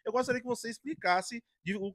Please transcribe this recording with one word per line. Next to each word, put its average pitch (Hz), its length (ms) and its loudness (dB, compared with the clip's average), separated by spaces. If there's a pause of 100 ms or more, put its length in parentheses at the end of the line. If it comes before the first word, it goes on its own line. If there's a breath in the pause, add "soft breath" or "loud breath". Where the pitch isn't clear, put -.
Eu 220 80 -2
gostaria 247 300 2
que 247 60 -8
você 233 220 -4
explicasse 233 720 0 (200)
de, 190 120 -2
o, 196 200 -4